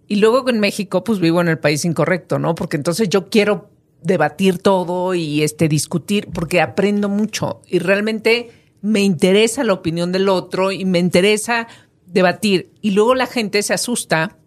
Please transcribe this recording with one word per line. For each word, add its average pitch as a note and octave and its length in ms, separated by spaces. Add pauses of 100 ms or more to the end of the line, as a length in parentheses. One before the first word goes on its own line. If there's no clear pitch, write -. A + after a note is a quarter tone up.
y G#3 100
luego A3+ 320
en A#3 100
México, F#3+ 440
pues, A3 160
vivo E3+ 220
en E3+ 60
el D#3+ 120
país D3 260
incorrecto, E3 540
¿no? D#3 160
Porque E3 220
entonces E3+ 320
yo G3 200
quiero G3+ 400 (320)
debatir F3 560
todo F3+ 580
y, D3+ 280
este, D3+ 240
discutir, F3 640
porque F3 260
aprendo G3+ 480
mucho G#3 600
y F3 120
realmente A3 720 (320)
me G#3 200
interesa G3+ 640
la G#3+ 100
opinión F3 380
del F#3+ 160
otro F#3 440
y F#3+ 140
me F3+ 140
interesa G#3 680 (400)
debatir. F3+ 640 (100)
Y G#3+ 100
luego G#3+ 240
la B3 120
gente G#3 360
se G#3+ 100
asusta F3+ 720